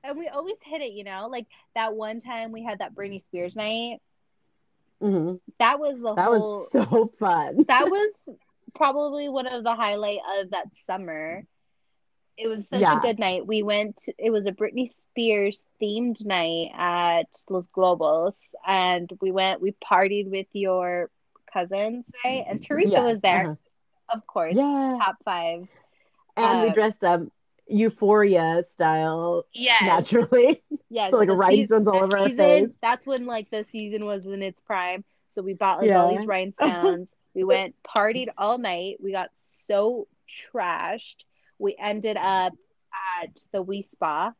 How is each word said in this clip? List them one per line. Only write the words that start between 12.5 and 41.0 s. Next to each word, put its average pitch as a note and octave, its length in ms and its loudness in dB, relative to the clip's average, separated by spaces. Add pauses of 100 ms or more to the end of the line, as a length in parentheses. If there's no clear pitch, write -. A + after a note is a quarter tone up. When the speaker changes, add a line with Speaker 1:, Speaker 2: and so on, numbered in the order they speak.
Speaker 1:
such G3+ 120 -2
a G3+ 60 6
Speaker 2:
Yeah. D#3+ 160 4
Speaker 1:
good A3+ 180 0
night. F#3 260 -2
We G#3+ 160 -2
went, G#3 400 -2 (160)
it A#3 140 0
was G#3 160 0
a F#3+ 40 -2
Britney A3+ 380 -4
Spears G#3 760 -2 (180)
themed A3 440 -4
night E3 500 -2
at F3 520 0 (220)
Los F#3 180 -4
Globos, F3 840 0 (120)
and F3+ 460 0 (100)
we F#3+ 100 -2
went, F#3+ 300 0
we G3+ 120 -2
partied G3 580 0
with F#3+ 220 -6
your F3+ 580 -2 (400)
cousins, G3+ 540 -4 (200)
right? C4 240 -2
And G3+ 140 -6
Teresa - 300 0
Speaker 2:
Yeah, B3+ 100 6
Speaker 1:
was A3+ 180 0
there, F3+ 240 4
Speaker 2:
uh-huh. D3+ 100 -6 (640)
Speaker 1:
of A3 80 -14
course, F3 320 -2
Speaker 2:
Yeah. C4+ 420 0
Speaker 1:
top F#3+ 240 0
five. E3+ 440 -6 (680)
Speaker 2:
And A3+ 280 2
we A3+ 60 4
Speaker 1:
Um, G3 40 0
Speaker 2:
dressed G#3+ 300 2
up F3 180 4 (460)
Euphoria G3+ 1040 4
style E3 840 0
Speaker 1:
Yes. A#3+ 280 4 (300)
Speaker 2:
naturally. A#3+ 560 4
<laughs> D4+ 60 -10 (160)
Speaker 1:
Yes, G#3+ 200 -4
Speaker 2:
So, B3 80 4
like, G#3 100 6
Speaker 1:
the F#3+ 80 4
Speaker 2:
rhinestones G#3 500 4
Speaker 1:
seas-, - 20 4
Speaker 2:
all F#3+ 140 4
Speaker 1:
the - 40 4
Speaker 2:
over G3 140 2
our G3 80 4
Speaker 1:
season, A#3+ 100 -2 (300)
Speaker 2:
face. - 20 -8 (100)
Speaker 1:
that's A#3+ 280 -2
when, B3+ 180 -4
like, A3+ 240 -8
the G#3+ 220 -6
season G#3+ 340 -8
was G3 220 -8
in G3 160 -8
its F#3+ 180 -10
prime. F#3 420 -4 (280)
So G3+ 100 -8
we F#3+ 140 -6
bought, - 240 0
like, A3 100 4
all F3+ 220 6
Speaker 2:
Yeah. G3+ 80 0
Speaker 1:
these G#3+ 80 -4
rhinestones. F#3 920 -2
Speaker 2:
<laughs> - 60 -20 (100)
Speaker 1:
We F#3 80 -2
went, F#3+ 300 2 (100)
partied A3 440 0 (100)
all A3 220 0
night. F#3+ 420 -6
We G3 100 -6
got F#3 200 -6 (340)
so G#3+ 420 0 (220)
trashed. - 960 -8 (340)